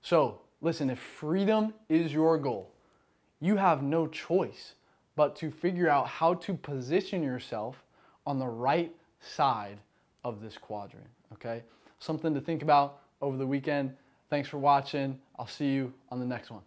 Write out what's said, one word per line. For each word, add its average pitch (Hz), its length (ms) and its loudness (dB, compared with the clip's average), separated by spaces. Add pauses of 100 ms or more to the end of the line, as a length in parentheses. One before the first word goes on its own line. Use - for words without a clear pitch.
So 135 380 2 (200)
listen, 156 300 0
if 120 80 -6
freedom 202 720 0 (160)
is 160 240 2
your 160 240 4
goal, 120 360 -4 (680)
you 190 160 2
have 165 280 4
no 156 240 2
choice - 680 -4 (400)
but 147 220 2
to 156 160 -6
figure 175 360 0
out 139 200 4
how 165 260 2
to 175 200 -4
position 147 680 -2
yourself 123 640 -6 (420)
on 139 140 -2
the 131 60 -4
right 135 460 0 (280)
side 107 580 -2 (440)
of 110 180 -6
this 110 160 -14
quadrant, 104 520 -12 (240)
okay? 117 300 -10 (360)
Something 156 360 -2
to 135 60 0
think 156 220 -4
about 143 380 4 (200)
over 139 160 -2
the 131 100 -2
weekend. 139 500 -2 (340)
Thanks 143 180 -2
for 143 100 -8
watching. 139 600 2 (200)
I'll 117 100 -8
see 139 240 -2
you 131 200 -2 (180)
on 127 100 -6
the 123 60 -4
next 123 260 -6
one. 101 140 -16